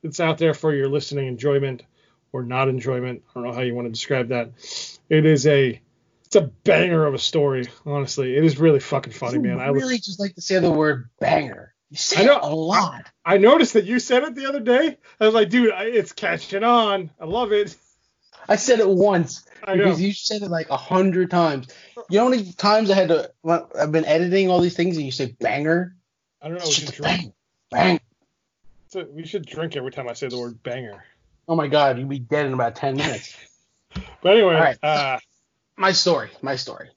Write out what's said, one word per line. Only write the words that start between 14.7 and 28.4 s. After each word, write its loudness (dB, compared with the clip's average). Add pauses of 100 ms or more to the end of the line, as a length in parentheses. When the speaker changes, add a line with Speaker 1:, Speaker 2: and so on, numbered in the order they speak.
Speaker 1:
I 2
was 4
like, 4
"Dude, 4
I, -6
it's -2
catching -6
on. 2 (100)
I -14
love -4
it." -2 (720)
Speaker 2:
I 4
said 2
it 4
once 2 (160)
Speaker 1:
I -4
know. 4
Speaker 2:
because 2
you 0
said -6
it, -8
like, -6
a -2
hundred 0
times. 0 (420)
You 4
know 4
how 4
many -2
times 2
I 6
had 4
to, 0 (120)
well, -2 (100)
I've 0
been 2
editing 2
all 4
these 0
things 0
and -6
you -8
say -6
banger? -2 (480)
Speaker 1:
I -14
don't -10
know. -10
Speaker 2:
It's 0
Speaker 1:
We -10
Speaker 2:
just -12
Speaker 1:
should -6
Speaker 2:
a 0
Speaker 1:
drink. -2
Speaker 2:
bang. -14 (380)
Bang. 2 (880)